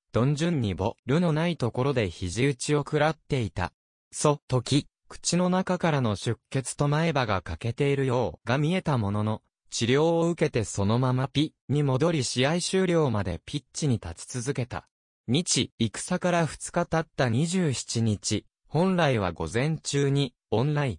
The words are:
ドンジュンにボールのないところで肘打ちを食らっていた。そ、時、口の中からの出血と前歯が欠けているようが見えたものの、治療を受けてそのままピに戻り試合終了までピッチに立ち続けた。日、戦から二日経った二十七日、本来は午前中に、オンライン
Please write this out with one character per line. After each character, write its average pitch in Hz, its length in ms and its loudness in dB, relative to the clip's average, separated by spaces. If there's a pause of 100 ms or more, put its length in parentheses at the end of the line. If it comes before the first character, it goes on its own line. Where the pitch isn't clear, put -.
(120)
ド 117 140 2
ン 151 80 2
ジ 156 140 0
ュ - 20 0
ン 151 100 0
に 98 140 0
ボ 92 160 -2
ー - 40 -6 (120)
ル 139 140 2
の 175 120 2
な 160 160 0
い 170 80 -2
と 117 140 -2
こ 127 140 -2
ろ 139 100 0
で 107 160 0
肘 95 380 -2
打 143 60 0
ち - 200 -2
を 147 60 2
食 147 180 -2
ら 151 120 2
っ 160 60 -4
て - 240 -2
い 104 100 -2
た。 87 220 -4 (400)
そ、 147 340 0
時、 131 420 0 (200)
口 - 300 -2
の 180 100 2
中 185 300 0
か 170 120 0
ら 139 120 2
の 107 140 0
出 117 220 -4 (120)
血 - 260 -4
と 147 100 2
前 156 260 0
歯 135 120 0
が 101 160 0
欠 82 180 -8
け 117 140 -4
て 139 220 0
い - 20 -2
る 135 80 0
よ 123 400 -2
う - 20 -20
が 123 120 2
見 151 160 2
え 185 80 -2
た 139 160 0
も 101 120 0
の 107 140 0
の、 107 180 -4 (280)
治 - 160 -2
療 135 160 4
を 165 260 2
受 165 180 0
け 143 40 0
て 113 140 0
そ 101 200 -2
の 113 140 2
ま 127 160 2
ま 127 140 -2
ピ 147 260 -2 (160)
に 147 120 2
戻 143 300 2
り 143 120 0
試 123 200 0
合 165 160 2
終 190 260 0
了 165 240 4
ま 104 140 0
で 85 220 -6
ピ 147 120 -4
ッ - 140 -16
チ - 160 -2
に 127 60 4
立 87 320 -8
ち 123 160 -8
続 135 100 -4
け 123 140 -4
た。 - 200 -8 (420)
日、 139 500 0
戦 117 400 -2
か 180 120 -2
ら 170 140 2
二 - 280 -8
日 175 120 0
経 165 240 -2
っ - 80 -20
た 127 140 2
二 131 160 2
十 170 260 0
七 - 300 -4
日、 107 420 0 (260)
本 185 240 2
来 147 240 2
は 92 140 0
午 82 200 -4
前 147 260 0
中 143 320 0
に、 139 220 0 (200)
オ 107 100 4
ン 147 120 0
ラ 147 120 0
イ 117 60 -2
ン 82 60 -10